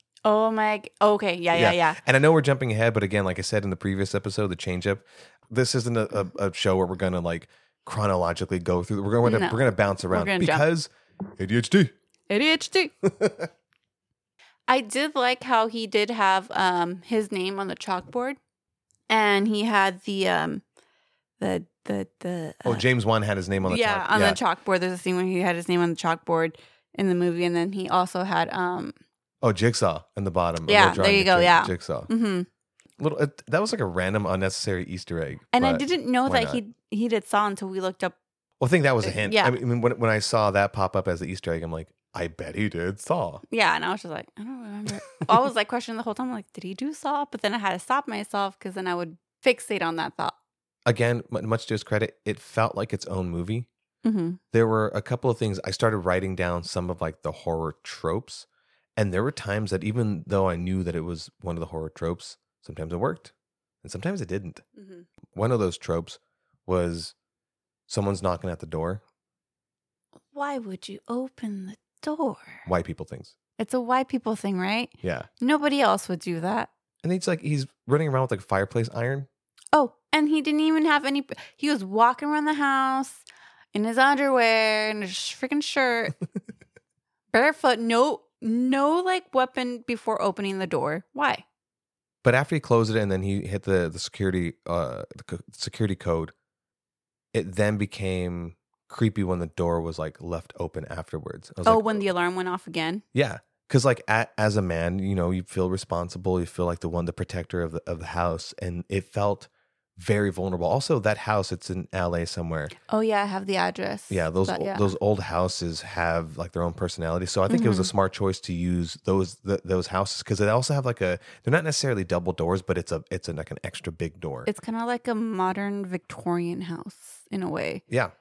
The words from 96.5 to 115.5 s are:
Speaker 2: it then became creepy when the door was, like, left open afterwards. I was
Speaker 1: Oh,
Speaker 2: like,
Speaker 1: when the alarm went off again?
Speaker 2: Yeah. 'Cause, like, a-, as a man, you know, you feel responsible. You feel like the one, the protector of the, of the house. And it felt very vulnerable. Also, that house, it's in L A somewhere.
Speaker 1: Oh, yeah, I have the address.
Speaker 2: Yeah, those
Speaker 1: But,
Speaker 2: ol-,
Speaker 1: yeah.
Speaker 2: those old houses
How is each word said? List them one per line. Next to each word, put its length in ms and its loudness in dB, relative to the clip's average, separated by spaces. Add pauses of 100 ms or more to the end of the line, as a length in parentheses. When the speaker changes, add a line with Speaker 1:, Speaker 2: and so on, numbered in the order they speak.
Speaker 2:
it 220 -2
then 220 2
became 800 -4 (340)
creepy 340 0
when 160 0
the 80 -4
door 340 -2
was, 180 -8
like, 220 -10
left 380 -8
open 300 -8
afterwards. 640 -12
I 60 -8
was 60 0
Speaker 1:
Oh, 80 6
Speaker 2:
like, 100 2
Speaker 1:
when 140 0
the 80 -2
alarm 280 0
went 140 -4
off 180 -6
again? 360 -4 (100)
Speaker 2:
Yeah. 260 0 (300)
'Cause, 140 6
like, 240 4
a-, 200 2 (100)
as 180 2
a 60 4
man, 380 0
you 140 -2
know, 180 2
you 120 -2
feel 260 -2
responsible. 720 -2
You 60 0
feel 200 -4
like 140 -2
the 100 -6
one, 160 -2
the 80 -2
protector 480 -6
of 120 -4
the, 120 -6
of 140 -6
the 80 -10
house. 540 -4
And 260 -6
it 160 -2
felt 460 -2 (480)
very 340 2
vulnerable. 360 -2
Also, 320 2
that 180 0
house, 340 2
it's 200 -6
in 200 -4
L 240 0
A 100 0
somewhere. 440 -4 (200)
Speaker 1:
Oh, 120 2
yeah, 220 2
I 20 0
have 200 -6
the 120 0
address. 520 -4
Speaker 2:
Yeah, 200 0
those 180 2
Speaker 1:
But, 140 -4
Speaker 2:
ol-, 60 -2
Speaker 1:
yeah. 100 -4
Speaker 2:
those 240 2
old 180 2
houses 640 -2